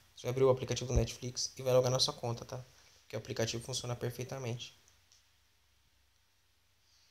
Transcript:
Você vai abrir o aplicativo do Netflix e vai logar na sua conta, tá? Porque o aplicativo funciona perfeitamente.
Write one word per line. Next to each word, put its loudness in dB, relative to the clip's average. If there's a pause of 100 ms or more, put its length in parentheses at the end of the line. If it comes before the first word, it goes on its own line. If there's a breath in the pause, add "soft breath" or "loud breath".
(160)
Você -16
vai -4
abrir 4
o 10
aplicativo 2
do 2
Netflix -2
e -12
vai 4
logar 6
na 2
sua 2
conta, -4
tá? -10 (360 soft breath)
Porque -14
o -4
aplicativo -4
funciona -6
perfeitamente. -6 (2250)